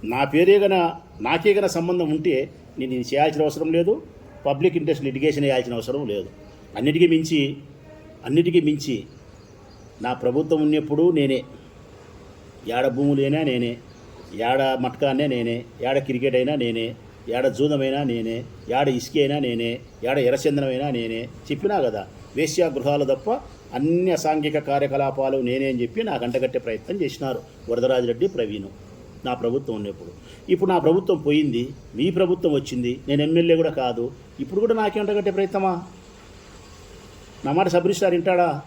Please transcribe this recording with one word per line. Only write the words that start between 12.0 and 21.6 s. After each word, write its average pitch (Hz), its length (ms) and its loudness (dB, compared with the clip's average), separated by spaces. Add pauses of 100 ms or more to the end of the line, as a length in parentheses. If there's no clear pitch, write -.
ఏడ 131 80 2
భూములైనా 139 560 2
నేనే, 120 340 -2 (580)
ఏడ 120 280 0 (180)
మట్కానే 135 460 0
నేనే, 120 380 -2 (260)
ఏడ 135 80 2
క్రికెట్ 135 360 -2
అయినా 127 200 2
నేనే, 117 400 -2 (360)
ఏడ 127 180 0
జూదమైనా 139 540 0
నేనే, 117 420 -4 (360)
ఏడ 143 80 2
ఇసుక 123 280 -2
అయినా 143 220 2
నేనే, 117 400 -2 (320)
ఏడ 139 80 2
ఎర్రచందనమైనా 135 720 0
నేనే. 113 380 -4 (240)
చెప్పినా 196 280 0